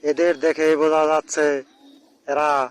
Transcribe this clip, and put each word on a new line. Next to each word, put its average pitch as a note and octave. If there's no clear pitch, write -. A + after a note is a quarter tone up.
এদের D3+
দেখেই D#3
বোঝা D#3
যাচ্ছে D#3
এরা D3